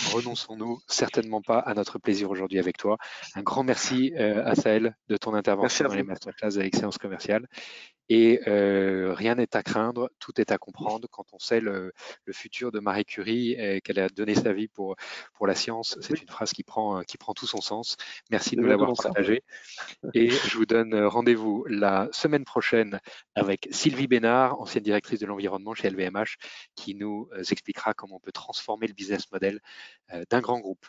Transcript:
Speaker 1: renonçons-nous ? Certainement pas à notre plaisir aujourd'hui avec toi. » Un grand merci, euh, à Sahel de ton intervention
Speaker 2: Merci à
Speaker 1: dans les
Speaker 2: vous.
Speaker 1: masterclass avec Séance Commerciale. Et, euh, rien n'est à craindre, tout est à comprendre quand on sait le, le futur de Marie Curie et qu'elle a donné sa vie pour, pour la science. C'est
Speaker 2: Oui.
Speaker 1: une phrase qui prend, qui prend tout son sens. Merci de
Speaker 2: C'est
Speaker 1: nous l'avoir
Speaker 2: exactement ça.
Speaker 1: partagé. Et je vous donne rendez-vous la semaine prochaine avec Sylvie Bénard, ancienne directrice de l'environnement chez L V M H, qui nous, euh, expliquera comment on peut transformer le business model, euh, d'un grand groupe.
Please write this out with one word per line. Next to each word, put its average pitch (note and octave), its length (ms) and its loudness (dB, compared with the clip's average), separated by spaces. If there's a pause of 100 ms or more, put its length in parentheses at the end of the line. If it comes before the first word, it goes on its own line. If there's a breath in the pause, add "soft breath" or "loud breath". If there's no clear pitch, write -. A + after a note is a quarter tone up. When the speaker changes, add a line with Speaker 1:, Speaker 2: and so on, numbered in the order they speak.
(120)
Speaker 1:
renonçons-nous ? A#2 760 -4
Certainement A2 540 0
pas A#2 180 4
à B2+ 160 -2
notre G#2 220 -2
plaisir G2+ 320 0
aujourd'hui F#2+ 300 0
avec F2 160 0
toi. » G#2 220 0 (380 loud breath)
Un G2 60 -6
grand C3 220 -2
merci, B2+ 540 2
euh, G#2+ 260 2
à G#2+ 120 2
Sahel A2 420 2 (100)
de G#2+ 80 0
ton A2 180 -2
intervention G2+ 300 2
Speaker 2:
Merci B2 200 2
à C#3 40 4
Speaker 1:
dans G2+ 80 0
les G2 60 0
Speaker 2:
vous. G2 80 -6
Speaker 1:
masterclass G2+ 480 -6
avec F#2+ 180 0
Séance G2+ 220 -2
Commerciale. G#2 500 -4 (640 loud breath)
Et, A2+ 360 8
euh, G2 680 2
rien A2 220 0
n'est A#2+ 200 0
à G#2 60 2
craindre, A#2+ 560 -2
tout - 240 -4
est - 100 2
à G2+ 60 4
comprendre G#2+ 540 -8
quand - 200 -18
on G2 60 -20
sait A#2 220 0
le, F#2+ 340 -4 (320 loud breath)
le G2 80 -10
futur - 380 -8
de G#2+ 80 -4
Marie G#2 260 0
Curie A#2 460 -2
et G2+ 300 -2
qu'elle G2 180 -2
a F#2+ 100 2
donné G#2+ 240 -2
sa G#2 180 2
vie G#2 160 -2
pour, F#2+ 280 -8 (400 loud breath)
pour G#2 100 -2
la F#2+ 80 4
science. A2+ 480 -4
C'est - 120 -6
Speaker 2:
Oui. - 100 -4
Speaker 1:
une - 40 -20
phrase - 240 -6
qui - 120 -10
prend, G2+ 400 -2
qui - 160 -14
prend - 160 -8
tout - 100 -10
son A2 160 -4
sens. - 360 -6 (340 loud breath)
Merci - 240 0
de - 0 -
Speaker 2:
C'est - 80 2
Speaker 1:
nous - 40 6
l'avoir G#2 220 6
Speaker 2:
exactement - 240 -2
ça. G#2 60 2
Speaker 1:
partagé. G#2 240 2 (720 loud breath)
Et A#2 160 6
je A#2+ 260 0
vous A2 80 4
donne A2+ 300 2
rendez-vous A2 760 4
la G2+ 420 2
semaine D3 340 0
prochaine G#2+ 540 2 (360 loud breath)
avec G2 340 0
Sylvie C3+ 380 2
Bénard, B2 520 4
ancienne G#2+ 240 -4
directrice G#2 360 0
de G#2 80 -4
l'environnement G2 480 -4
chez - 120 -2
L F#2+ 80 0
V F#2+ 100 0
M F#2 100 -6
H, G#2+ 220 -2 (380 loud breath)
qui G2+ 200 -10
nous, G#2 380 -6
euh, F#2+ 100 -10
expliquera - 500 -4
comment G2 220 -12
on F#2 40 -18
peut F#2+ 120 -14
transformer - 560 -6
le G#2 60 -10
business G2 380 -6
model, G2 280 -4 (540 loud breath)
euh, F2 180 -10
d'un A#2+ 80 4
grand A#2+ 200 0
groupe. F#2+ 300 -10